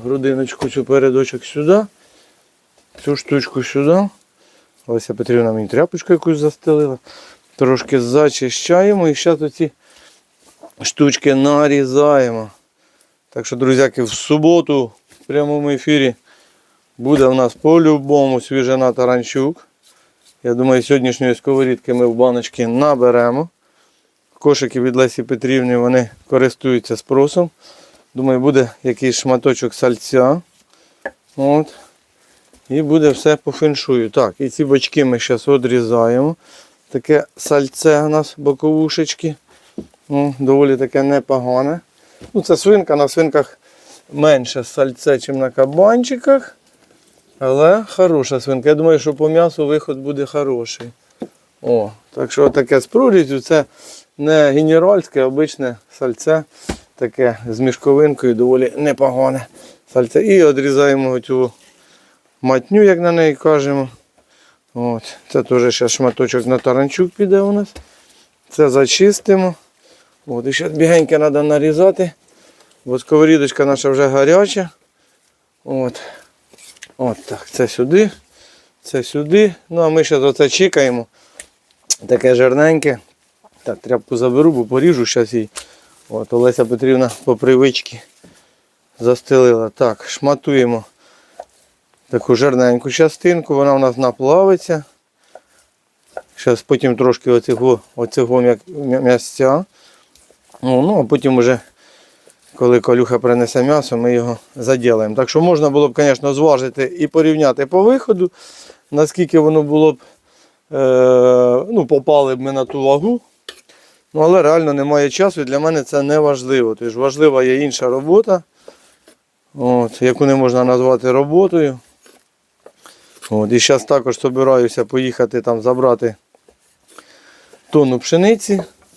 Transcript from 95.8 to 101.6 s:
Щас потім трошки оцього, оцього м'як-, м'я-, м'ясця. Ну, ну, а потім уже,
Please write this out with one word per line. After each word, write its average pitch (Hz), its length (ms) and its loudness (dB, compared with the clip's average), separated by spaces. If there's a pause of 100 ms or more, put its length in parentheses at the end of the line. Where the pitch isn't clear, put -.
Щас 120 260 -2
потім 127 340 -2
трошки 127 340 -2
оцього, 120 500 0 (160)
оцього 123 440 -2
м'як-, 120 280 0
м'я-, 139 320 -4
м'ясця. 131 640 0 (960)
Ну, 127 200 0
ну, 185 180 0
а 131 40 -2
потім 131 320 -2
уже, 120 240 2 (920)